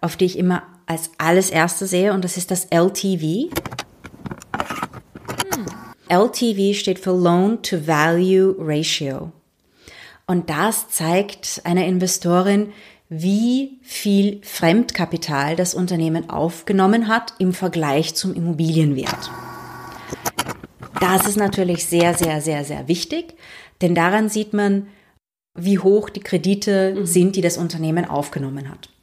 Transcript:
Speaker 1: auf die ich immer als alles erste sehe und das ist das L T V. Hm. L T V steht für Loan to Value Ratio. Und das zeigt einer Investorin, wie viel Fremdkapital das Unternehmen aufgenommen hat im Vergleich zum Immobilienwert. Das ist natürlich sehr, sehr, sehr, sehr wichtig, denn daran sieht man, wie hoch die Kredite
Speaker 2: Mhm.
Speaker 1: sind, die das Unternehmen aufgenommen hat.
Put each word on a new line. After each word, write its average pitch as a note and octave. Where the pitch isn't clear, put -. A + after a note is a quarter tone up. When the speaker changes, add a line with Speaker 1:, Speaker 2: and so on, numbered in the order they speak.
Speaker 1:
auf E3+
die F#3
ich F3+
immer F3+
als E3
alles F3
erste E3+
sehe F#3+
und F#3+
das F3+
ist F3
das F3
L F3
T F#3+
V. E3+
Hm. A#3+
L G3
T G3+
V G3+
steht F#3
für F#3
Loan F3+
to D#3
Value F3+
Ratio. D3+
Und F3
das F#3
zeigt F3+
einer F3
Investorin, F#3
wie A3+
viel G3+
Fremdkapital E3
das F3+
Unternehmen E3
aufgenommen F#3+
hat A3+
im F3+
Vergleich D#3+
zum -
Immobilienwert. D#3+
Das F#3
ist G#3
natürlich F#3+
sehr, E3+
sehr, D#3+
sehr, D3
sehr C#3
wichtig, D4+
denn F3
daran G3
sieht G#3+
man, G3+
wie F#3
hoch G3+
die G#3
Kredite F#3+
Speaker 2:
Mhm. F#3+
Speaker 1:
sind, F3+
die F#3+
das F3
Unternehmen E3
aufgenommen C#3
hat. -